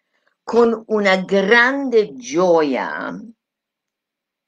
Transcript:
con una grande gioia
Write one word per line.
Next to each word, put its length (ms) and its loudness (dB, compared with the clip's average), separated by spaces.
con 420 0
una 300 0
grande 960 0
gioia 1040 -2